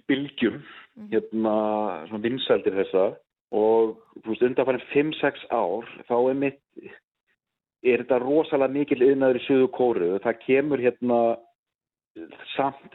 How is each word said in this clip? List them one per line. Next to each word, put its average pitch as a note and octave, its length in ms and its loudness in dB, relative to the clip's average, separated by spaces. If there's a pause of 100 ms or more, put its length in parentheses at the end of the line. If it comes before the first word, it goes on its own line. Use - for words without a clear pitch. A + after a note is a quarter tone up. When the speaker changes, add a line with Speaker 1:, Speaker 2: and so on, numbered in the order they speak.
Speaker 1:
bylgjum, C3 540 -2 (300)
Speaker 2:
Mhm. D3+ 200 -18
Speaker 1:
hérna, G#2+ 960 -2
svona G#2+ 140 -10
vinsældir A#2 560 0
þessa F#2+ 380 0 (360)
og, A2 460 2 (220)
þú - 100 -18
veist, A2 120 -2
undanfarin B2+ 520 0
fimm, D3 200 2
sex C#3+ 260 -2 (120)
ár, A2 320 -2 (240)
þá B2 220 2
er C3 60 0
mitt, C#3 260 -4 (1200)
er B2 140 4
þetta B2 240 0
rosalega C#3 500 2
mikill C#3 300 0
iðnaður C3 400 4
í - 40 -12
Suður-Kóreu. A#2+ 760 2
Það A#2 180 -2
kemur C3+ 400 0
hérna A#2+ 580 0 (1160)
samt - 400 -6